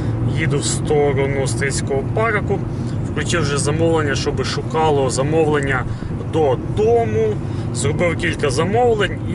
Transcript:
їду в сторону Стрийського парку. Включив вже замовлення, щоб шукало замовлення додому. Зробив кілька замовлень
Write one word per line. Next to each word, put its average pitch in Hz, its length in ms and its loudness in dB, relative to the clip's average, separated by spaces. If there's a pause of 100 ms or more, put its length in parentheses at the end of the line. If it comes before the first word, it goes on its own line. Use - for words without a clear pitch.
(380)
їду 143 220 0
в - 60 -4
сторону 139 840 0
Стрийського 135 560 -2 (120)
парку. 208 440 0 (520)
Включив 147 300 0
вже 143 160 0
замовлення, 151 580 2
щоб 131 300 -2
шукало 139 640 0
замовлення 139 760 2 (480)
додому. 220 1000 2 (400)
Зробив - 440 0
кілька 156 320 0
замовлень 202 680 2 (160)